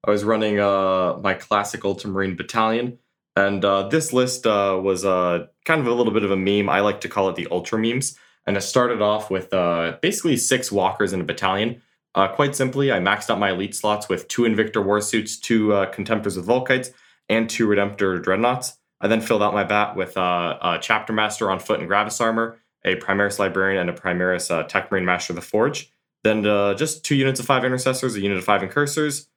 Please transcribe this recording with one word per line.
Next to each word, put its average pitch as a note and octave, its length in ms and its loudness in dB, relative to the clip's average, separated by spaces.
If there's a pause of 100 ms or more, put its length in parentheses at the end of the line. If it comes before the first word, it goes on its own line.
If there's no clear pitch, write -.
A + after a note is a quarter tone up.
I A2 60 2
was G2+ 120 2
running, G#2+ 360 2
uh, F#2+ 640 2
my F#2+ 100 2
classic G#2 500 -2
Ultramarine F#2+ 520 -2
battalion. A2+ 640 -2 (360)
And, G2 280 2
uh, G2 200 4
this D#3 280 0
list, B2+ 340 0
uh, G2+ 380 4
was, F#2+ 220 0
uh, F2+ 420 2 (160)
kind D#3+ 160 2
of B2 80 0
a A#2+ 60 2
little A#2 180 2
bit G#2 120 0
of G2 80 0
a G2 40 2
meme. G2 320 2
I F#2 140 2
like G2+ 200 0
to - 60 -8
call G2 220 0
it F2+ 80 -6
the F2+ 120 -8
Ultra F2+ 300 -2
memes. A#2 380 -4 (280)
And G2+ 120 0
it G2 40 -2
started A#2+ 400 2
off G#2+ 280 0
with, F#2+ 240 -4
uh, F2 480 0
basically E3+ 340 0
six B2+ 340 0
walkers F#2+ 440 0
in F2+ 80 -2
a - 20 -4
battalion. G2 580 -2 (320)
Uh, G2 140 4
quite C#3 300 0
simply, C3+ 340 0
I F#2+ 80 2
maxed G2+ 300 0
out G2+ 100 0
my G2+ 120 2
elite F#2+ 220 -4
slots G#2+ 360 -2
with F2+ 180 -2
two - 140 -2
Invictor G#2+ 420 2
Warsuits, G#2 560 -2
two, G#2+ 320 2
uh, G2 180 2
Contemptors G2+ 460 -4
with F2 100 -6
Volkites, B2+ 460 0 (380)
and A2+ 200 2
two A2 180 2
Redemptor G2+ 540 0
Dreadnoughts. A#2+ 520 0 (260)
I G2+ 80 -2
then A2+ 140 2
filled G#2+ 220 0
out G2+ 100 0
my G2+ 100 0
bat G#2 320 0
with, F#2+ 220 -4
uh, F2 440 0
a E2+ 200 -2
Chapter A2 320 0
Master G#2+ 360 0
on F#2 100 0
foot - 200 -2
and F2 80 -6
Gravis G#2 320 0
armor, A2+ 380 0 (260)
a F#2 120 2
Primaris G2 440 0
Librarian, F#2+ 400 0
and F2 100 0
a F2 40 -6
Primaris, F2+ 580 -2
uh, D#2+ 120 0
Tech - 280 -4
Marine F#2 140 -2
Master F2+ 260 -2
of F2 40 -4
the - 60 -10
Forge. B2+ 480 -2 (340)
Then, G#2+ 220 2
uh, G2+ 280 2
just D3+ 320 -4
two D3 100 0
units C3 240 0
of A#2+ 60 -8
five B2+ 180 2
Intercessors, B2+ 520 -2
a G#2 40 -4
unit G2 200 -2
of F#2 40 -8
five G2+ 180 2
Incursors C#3+ 760 -2